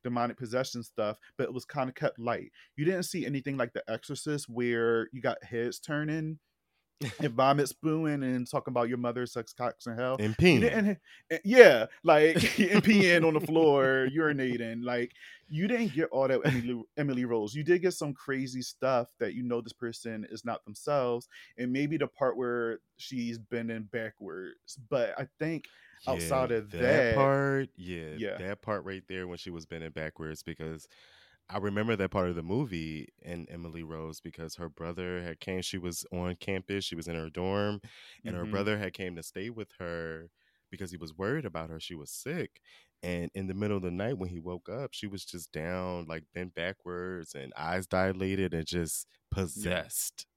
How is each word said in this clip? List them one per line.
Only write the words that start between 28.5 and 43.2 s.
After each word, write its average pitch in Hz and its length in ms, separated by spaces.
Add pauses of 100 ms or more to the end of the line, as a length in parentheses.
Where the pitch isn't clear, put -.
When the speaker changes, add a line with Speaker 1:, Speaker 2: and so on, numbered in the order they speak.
Speaker 2:
part 101 220
right 95 240
there 92 180
when 87 120
she - 120
was 82 160
bending 82 260
backwards, 78 500
because 80 440 (640)
I 101 100
remember 104 380
that 95 140
part 92 200
of 85 60
the 80 60
movie 82 680 (140)
in 85 280
Emily 85 320
Rose 80 380
because 82 360
her 85 120
brother 87 540
had 85 180
came, 92 220
she - 160
was 87 340
on 90 240
campus, 98 480
she 85 120
was 82 120
in 82 80
her 80 140
dorm, 101 500 (460)
and 110 100
her 87 100
Speaker 1:
Mm-hmm. - 0
Speaker 2:
brother 104 320
had 95 160
came 90 220
to 82 60
stay 98 280
with 110 280
her 85 520 (400)
because 90 220
he 90 60
was 78 160
worried 120 320
about 82 240
her. 80 100
She - 140
was 73 160
sick. - 500 (420)
And 87 320